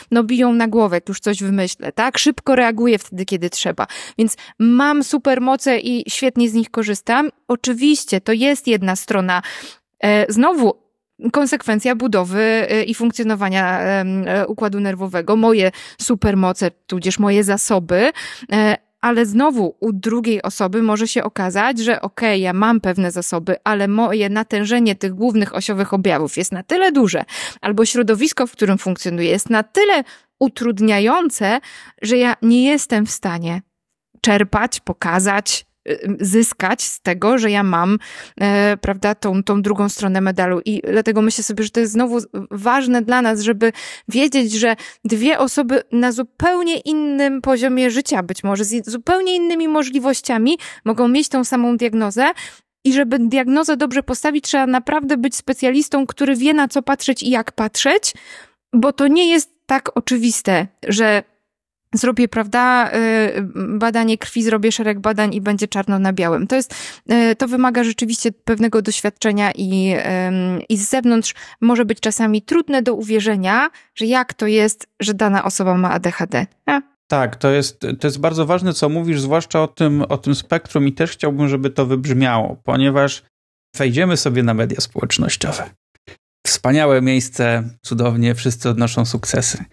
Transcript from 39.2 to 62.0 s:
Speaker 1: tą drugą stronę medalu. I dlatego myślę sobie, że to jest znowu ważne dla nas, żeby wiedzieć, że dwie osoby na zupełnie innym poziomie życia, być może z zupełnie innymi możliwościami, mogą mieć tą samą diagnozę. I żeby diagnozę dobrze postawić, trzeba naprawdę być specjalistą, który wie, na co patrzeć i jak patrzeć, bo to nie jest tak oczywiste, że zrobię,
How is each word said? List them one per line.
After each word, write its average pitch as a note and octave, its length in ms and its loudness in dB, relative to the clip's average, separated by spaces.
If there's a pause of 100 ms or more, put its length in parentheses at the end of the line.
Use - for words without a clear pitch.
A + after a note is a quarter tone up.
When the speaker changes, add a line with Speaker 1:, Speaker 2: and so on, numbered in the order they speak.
Speaker 1:
tą G3+ 180 0
drugą G3+ 280 0
stronę F#3+ 320 -2
medalu. F#3 440 0
I - 160 -4 (100)
dlatego A3 300 2
myślę A3 220 0
sobie, G#3+ 200 -4
że G#3 60 -4
to - 100 -2
jest A3+ 120 0
znowu A#3+ 280 0 (320)
ważne B3 500 0
dla B3 200 0
nas, A3 200 0
żeby A3 300 2 (360)
wiedzieć, B3+ 440 2
że A3 240 0 (300)
dwie A#3 340 2
osoby C4 520 0
na A#3+ 200 2
zupełnie E4 640 -2
innym C#4+ 640 -2
poziomie B3+ 500 2
życia, A#3 320 -2
być F#3 200 -8
może G3+ 220 -2
z A3 240 -6
zupełnie F4+ 460 0
innymi E4+ 320 0
możliwościami, C4 880 0 (280)
mogą A3+ 220 0
mieć C#4 220 2
tą B3+ 140 0
samą A#3+ 340 0
diagnozę. A3 540 0 (540)
I C4+ 80 2
żeby C4 260 2
diagnozę C4 580 2
dobrze C#4 260 -2
postawić, D4 420 -2
trzeba C4+ 220 0
naprawdę C4+ 500 0
być B3 180 -2
specjalistą, C4+ 720 0
który C#4 280 0
wie, C4+ 180 2
na D4 140 2
co C#4 140 -2
patrzeć C4+ 420 -2
i A#3+ 60 -2
jak A3+ 220 0
patrzeć, C#4 640 0 (600)
bo B3+ 200 4
to C#4+ 140 2
nie E4+ 220 4
jest E4 220 2 (140)
tak - 300 -2
oczywiste, A3+ 720 0 (200)
że G#3 360 2 (720)
zrobię, A#3+ 340 2